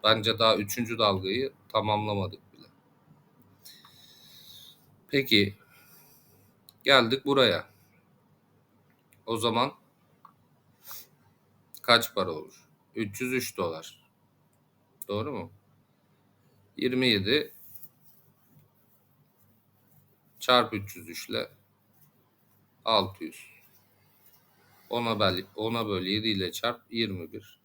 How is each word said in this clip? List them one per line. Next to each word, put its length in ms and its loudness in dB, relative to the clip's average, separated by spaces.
Bence 360 2
daha 160 6
üçüncü 420 -4
dalgayı 560 0
tamamlamadık 840 -2
bile. 140 -20
Peki 500 2
geldik 420 6
buraya. 440 4
O 120 -4
zaman 360 0
kaç 340 2
para 160 -2
olur? 360 -14
Üç 260 -6
yüz 120 -4
üç 240 -4
dolar. 520 -8
Doğru 240 -4
mu? 200 -10
Yirmi 300 0
yedi 460 2
çarpı 360 4
üç 200 -8
yüz 140 -16
üç 200 -12
ile 220 -6
altı 380 0
yüz. 220 -14
Ona 300 -2
böl, 240 2
ona 320 -4
böl 160 -4
yedi 240 -2
ile 240 -2
çarp 380 -6
yirmi 440 -6
bir. 320 -18